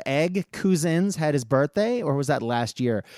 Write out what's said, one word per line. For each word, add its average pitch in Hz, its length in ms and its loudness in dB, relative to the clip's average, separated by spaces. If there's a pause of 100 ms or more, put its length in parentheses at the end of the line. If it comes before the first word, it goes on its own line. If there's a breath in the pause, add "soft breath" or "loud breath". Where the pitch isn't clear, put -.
egg, 170 460 0
Cousins, 175 640 2
had 151 180 0
his 131 100 0
birthday, 151 560 0
or 147 140 -2
was 139 140 -2
that 143 140 0
last 120 360 -2
year? 117 240 0 (160 loud breath)